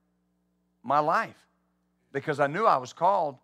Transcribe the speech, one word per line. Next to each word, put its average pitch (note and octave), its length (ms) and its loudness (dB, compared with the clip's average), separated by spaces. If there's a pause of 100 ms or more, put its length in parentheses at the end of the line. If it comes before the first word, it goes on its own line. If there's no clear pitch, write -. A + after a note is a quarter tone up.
(840)
my C#3 160 2
life D#3+ 400 0 (720)
because C#3 260 -6
I C#3+ 100 2
knew F#3 180 -2
I F3+ 100 4
was B2+ 160 -6
called. E3+ 520 -2